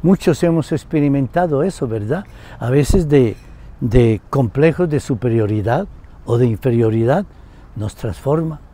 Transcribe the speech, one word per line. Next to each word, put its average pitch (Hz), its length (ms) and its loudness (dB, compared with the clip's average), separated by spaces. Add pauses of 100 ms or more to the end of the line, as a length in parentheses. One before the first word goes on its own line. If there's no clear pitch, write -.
Muchos 175 400 2
hemos 165 300 0
experimentado 147 880 0
eso, 170 260 -4
¿verdad? 113 380 -4 (320)
A 117 140 -4
veces 147 360 2
de, 135 280 4 (440)
de 113 420 2 (100)
complejos 143 580 0
de 147 100 0
superioridad 113 880 -2 (380)
o 117 140 0
de 127 80 4
inferioridad, 117 760 0 (500)
nos 107 180 -8
transforma. 151 640 -4 (140)